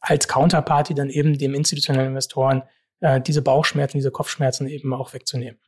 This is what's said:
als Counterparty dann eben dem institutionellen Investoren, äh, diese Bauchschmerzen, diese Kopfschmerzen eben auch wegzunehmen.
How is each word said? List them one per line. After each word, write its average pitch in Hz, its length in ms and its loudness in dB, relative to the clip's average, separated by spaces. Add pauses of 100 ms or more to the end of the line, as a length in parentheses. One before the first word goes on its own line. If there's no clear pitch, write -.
als - 260 0
Counterparty 151 680 2
dann 139 160 -2
eben 147 280 2
dem 139 160 -2
institutionellen 143 540 0
Investoren, 135 560 0 (340)
äh, 135 220 2
diese 147 200 0
Bauchschmerzen, 143 580 2
diese 135 120 0
Kopfschmerzen - 560 -2
eben 135 280 -6
auch 127 200 -8
wegzunehmen. 127 540 -8